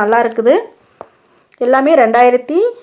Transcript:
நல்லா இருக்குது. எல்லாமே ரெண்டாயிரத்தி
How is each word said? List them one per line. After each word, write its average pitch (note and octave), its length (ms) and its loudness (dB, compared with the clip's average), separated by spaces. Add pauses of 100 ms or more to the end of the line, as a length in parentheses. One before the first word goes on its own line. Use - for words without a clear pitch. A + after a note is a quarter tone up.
நல்லா A3 240 0
இருக்குது. A#3 320 0 (1080)
எல்லாமே C4+ 280 0
ரெண்டாயிரத்தி B3 640 2 (240)